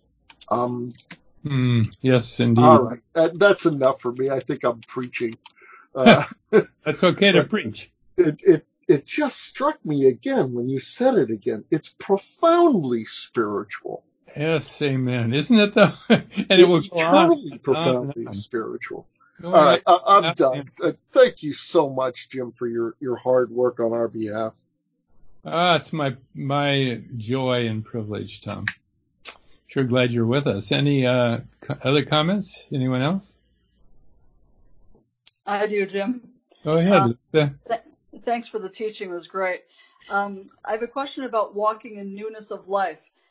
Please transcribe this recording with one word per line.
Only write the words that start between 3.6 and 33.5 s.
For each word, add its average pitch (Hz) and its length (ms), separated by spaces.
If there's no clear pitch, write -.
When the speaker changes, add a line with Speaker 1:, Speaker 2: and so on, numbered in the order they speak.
Speaker 1:
enough 135 340
for 123 100
me. 131 200
I 131 80
think 127 240
I'm 120 180
preaching. 120 540
Uh, 143 300
Speaker 2:
<laughs> - 460
That's 151 200
okay 185 300
to 160 100
Speaker 1:
but - 80
Speaker 2:
preach. 180 400
Speaker 1:
it, 151 260
it, 160 220
it 147 180
just - 340
struck 302 460
me 143 200
again 135 500
when 120 140
you 135 100
said 254 400
it 120 100
again. 113 400
It's - 200
profoundly 196 1160
spiritual. - 960
Speaker 2:
Yes, 151 460
amen. 127 540
Isn't 214 240
it 208 160
though? 190 240
<laughs> - 100
And 196 500
it 175 80
will 170 140
go - 160
on 185 340
Speaker 1:
Eternally 285 120
Speaker 2:
and - 20
on 139 80
and - 100
Speaker 1:
profoundly 135 600
Speaker 2:
on. - 80
Speaker 1:
spiritual. - 720
Speaker 2:
Go 175 140
Speaker 1:
All 156 120
right, 131 200
Speaker 2:
on. 185 220
Speaker 1:
I, 196 100
I'm 185 60
Speaker 2:
Yeah, 170 100
Speaker 1:
done. 143 380
Speaker 2:
yeah. 170 60
Speaker 1:
Uh, 147 40
thank - 320
you 147 100
so 147 380
much, 131 380
Jim, 123 240
for 123 140
your, 117 320
your 127 180
hard 127 340
work 123 280
on 113 140
our 117 140
behalf. 110 520
Speaker 2:
Ah, 165 300
it's - 180
my, 139 220
my 139 680
joy 123 500
and 107 180
privilege, 104 560
Tom. 101 240
Sure 139 160
glad 123 300
you're 117 120
with 139 220
us. 101 240
Any, 139 340
uh, 123 340
co-, - 240
other 139 220
comments? 165 640
Anyone 127 300
else? 180 320